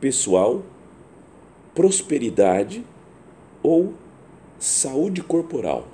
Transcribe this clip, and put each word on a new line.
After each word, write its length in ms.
pessoal, 600
prosperidade 1080
ou 300
saúde 640
corporal. 720